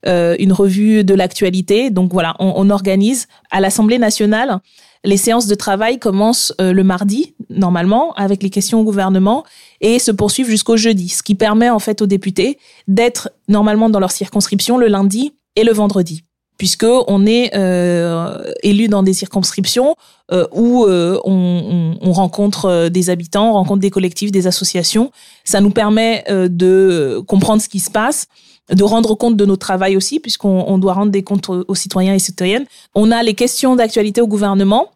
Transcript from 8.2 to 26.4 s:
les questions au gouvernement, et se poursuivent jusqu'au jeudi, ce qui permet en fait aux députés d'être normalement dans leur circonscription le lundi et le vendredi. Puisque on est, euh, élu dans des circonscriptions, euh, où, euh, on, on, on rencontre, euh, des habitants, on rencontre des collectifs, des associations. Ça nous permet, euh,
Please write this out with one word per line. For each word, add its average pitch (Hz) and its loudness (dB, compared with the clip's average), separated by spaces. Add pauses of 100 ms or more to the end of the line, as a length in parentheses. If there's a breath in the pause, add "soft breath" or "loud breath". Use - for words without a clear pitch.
les 196 -2
questions 196 -2
au 220 2
gouvernement, 196 0 (380 soft breath)
et 226 2
se 240 -2
poursuivent 208 -2
jusqu'au 226 2
jeudi, 208 0
ce - -6
qui 208 0
permet 220 2
en 226 2
fait 208 -4
aux 214 0
députés 196 -2 (300 soft breath)
d'être 233 0 (200)
normalement 208 2
dans 208 2
leur 185 0
circonscription 202 -2
le 240 4
lundi 202 0 (240)
et 220 2
le 226 2
vendredi. 196 -2 (340)
Puisque - -2
on 226 2
est, 233 2
euh, 175 -2
élu 208 2
dans 202 2
des 190 2
circonscriptions, 202 -2 (340 soft breath)
euh, 175 0
où, 233 2
euh, 180 0
on, 175 -2
on, 185 0
on - 2
rencontre, 196 -2
euh, 170 2
des 175 0
habitants, 180 -2
on 226 2
rencontre 202 0
des 196 0
collectifs, 190 -4
des 190 0
associations. 190 -2 (320 soft breath)
Ça - -2
nous 202 4
permet, 220 0
euh, 190 0